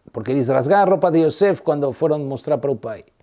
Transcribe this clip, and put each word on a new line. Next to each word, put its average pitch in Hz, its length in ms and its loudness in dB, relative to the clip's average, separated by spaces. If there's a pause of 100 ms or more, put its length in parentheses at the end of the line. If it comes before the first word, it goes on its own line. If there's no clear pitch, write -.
(120)
porque 113 180 -8
eles 131 180 0
rasgaram 139 340 2
a 185 80 4
roupa 180 200 2
de 160 100 2
Yosef 170 420 0
quando 143 300 -2
foram 151 280 -2
mostrar 139 380 -4
para 143 120 -2
o 131 60 -2
pai. 107 280 -12 (180)